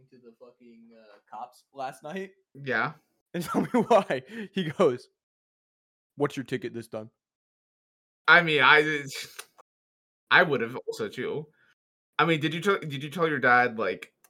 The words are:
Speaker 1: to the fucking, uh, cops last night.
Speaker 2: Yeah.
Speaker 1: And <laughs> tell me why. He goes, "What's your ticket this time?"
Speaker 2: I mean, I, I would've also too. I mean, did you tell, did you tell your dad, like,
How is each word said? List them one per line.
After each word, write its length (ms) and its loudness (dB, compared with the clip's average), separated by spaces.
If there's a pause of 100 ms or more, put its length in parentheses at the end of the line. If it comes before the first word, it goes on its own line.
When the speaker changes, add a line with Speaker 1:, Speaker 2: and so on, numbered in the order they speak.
(120)
Speaker 1:
to 60 -20
the 200 -20
fucking, 560 -20
uh, 220 -20 (180)
cops 300 -18 (100)
last 300 -12
night. 280 -12 (220)
Speaker 2:
Yeah. 380 -4 (420)
Speaker 1:
And 100 -6
<laughs> 20 -8
tell 160 -2
me 80 -6 (180)
why. 360 2 (280)
He 140 -4
goes, 420 0 (1080)
"What's 180 -2
your 80 -8
ticket 300 -8
this 160 -12
time?" 200 -12 (1160)
Speaker 2:
I 140 8
mean, 200 2
I, 440 4 (1200)
I 140 6
would've 340 -2 (100)
also 200 -8
too. 400 -8 (720)
I 60 4
mean, 160 2
did 120 -2
you 80 -6
tell, 180 0
did 220 -10
you 80 -10
tell 200 -2
your 100 -2
dad, 400 2
like, 320 -4 (180)